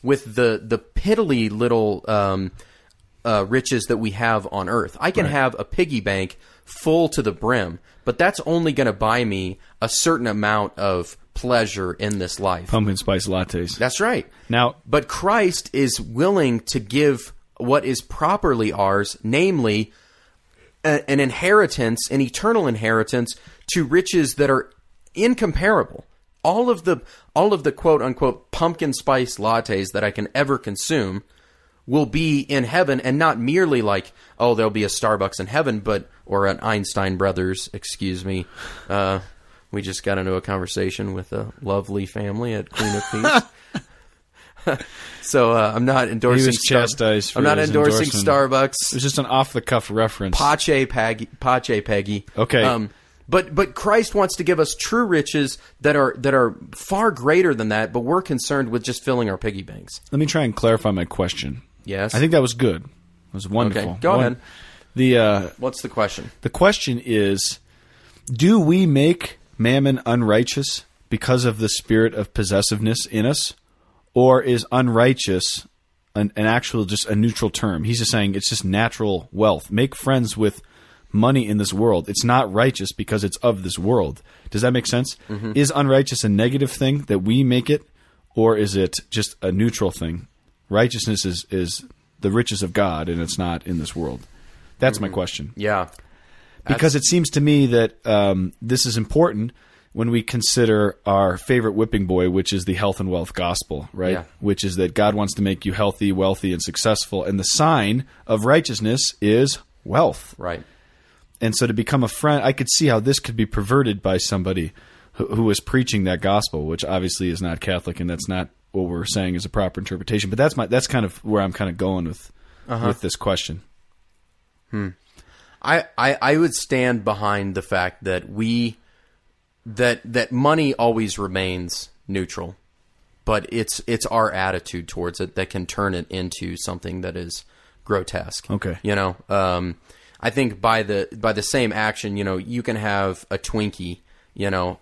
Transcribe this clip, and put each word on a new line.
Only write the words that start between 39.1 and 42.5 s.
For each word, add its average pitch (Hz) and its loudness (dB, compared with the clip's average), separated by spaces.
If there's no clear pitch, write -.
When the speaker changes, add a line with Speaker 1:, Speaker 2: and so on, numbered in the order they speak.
Speaker 1:
we 104 -6
just 95 -8
got 98 -2
into 92 -2
a 92 -2
conversation 95 -4
with 95 -10
a 104 -8
lovely 101 -4
family 107 -6